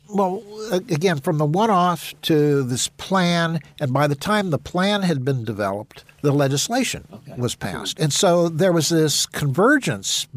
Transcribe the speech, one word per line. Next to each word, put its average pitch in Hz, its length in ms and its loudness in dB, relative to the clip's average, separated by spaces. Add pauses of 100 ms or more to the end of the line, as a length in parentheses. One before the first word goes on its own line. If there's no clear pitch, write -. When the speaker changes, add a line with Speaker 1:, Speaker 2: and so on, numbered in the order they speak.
Speaker 1:
Well, 196 340 -2 (280)
a-, 180 40 -2
again, 175 440 -2
from 165 180 -2
the 151 80 2
one-off 180 680 2 (100)
to 147 400 2
this 123 240 -2
plan, 170 720 0 (200)
and 131 140 -2
by 143 140 2
the 143 80 0
time 196 340 -2
the 143 80 0
plan 196 460 -2
had 156 200 0
been 131 220 -2
developed, 101 580 -4 (180)
the 143 100 2
legislation 143 800 0
Speaker 2:
Okay. 117 260 -20
Speaker 1:
was 123 180 -4
passed. - 440 -8
And 156 140 0
so 175 360 4
there 170 220 2
was 165 180 2
this 156 360 2
convergence 151 1000 0 (120)